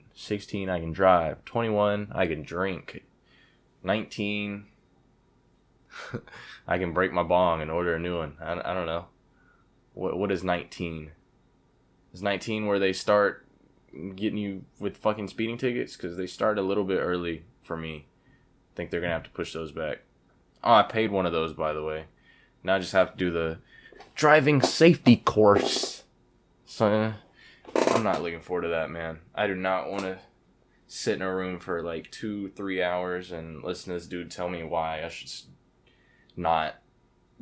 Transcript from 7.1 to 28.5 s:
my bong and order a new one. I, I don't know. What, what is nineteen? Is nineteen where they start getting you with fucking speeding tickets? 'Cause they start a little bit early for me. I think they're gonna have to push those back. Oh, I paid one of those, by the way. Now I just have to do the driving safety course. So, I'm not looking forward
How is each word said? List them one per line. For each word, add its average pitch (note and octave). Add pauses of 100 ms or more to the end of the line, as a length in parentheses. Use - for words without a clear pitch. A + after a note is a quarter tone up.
my F2
bong E2+
and D#2
order E2+
a E2
new F2
one. D2+
I, E2
I -
don't F2+
know. E2+ (880)
What, E2+
what G2
is F2+
nineteen? E2 (1040)
Is F#2
nineteen G#2
where G2+
they F#2+
start G#2 (720)
getting G#2
you G2 (140)
with G2+
fucking G#2+
speeding A2+
tickets? B2
'Cause F2
they F#2
start G#2+
a G2
little G2
bit F#2+
early E2+ (180)
for E2+
me. D#2+ (640)
I -
think E2+
they're F2
gonna E2+
have E2
to -
push -
those D#2+
back. D#2 (640)
Oh, A#2
I G#2
paid A2
one F#2+
of E2+
those, D#2+
by D#2
the D2+
way. D#2 (580)
Now F#2+
I G2
just F2+
have F#2
to -
do F2+
the E2 (560)
driving D3
safety D#3+
course. - (640)
So, G#2+ (640)
I'm -
not E2+
looking E2+
forward F2